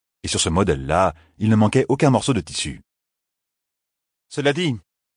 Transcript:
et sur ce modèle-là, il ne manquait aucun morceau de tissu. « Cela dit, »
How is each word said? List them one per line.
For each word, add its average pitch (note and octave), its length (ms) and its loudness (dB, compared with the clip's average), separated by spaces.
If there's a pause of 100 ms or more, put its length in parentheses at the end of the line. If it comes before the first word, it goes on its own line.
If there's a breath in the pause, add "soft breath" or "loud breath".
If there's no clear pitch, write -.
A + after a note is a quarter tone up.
(220)
et - 60 -10
sur - 120 -4
ce - 80 -2
modèle-là, E2 640 0 (240 soft breath)
il G#2+ 100 0
ne A2 80 4
manquait G#2+ 320 2
aucun C#3+ 220 2
morceau B2 220 0
de G#2+ 80 0
tissu. « - 420 -10 (1500)
Cela C#3+ 240 -2
dit, » C#3+ 260 -2 (380)